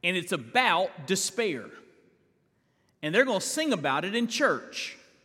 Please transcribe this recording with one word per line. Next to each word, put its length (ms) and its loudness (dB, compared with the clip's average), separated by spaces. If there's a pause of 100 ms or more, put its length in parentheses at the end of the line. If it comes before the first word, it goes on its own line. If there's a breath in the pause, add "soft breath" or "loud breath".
And 140 2
it's 140 -4
about 720 0
despair. 600 -2 (1400)
And 100 -2
they're 100 6
gonna 160 2
sing 320 0
about 320 2
it 120 -4
in 100 2
church. 720 -2 (280)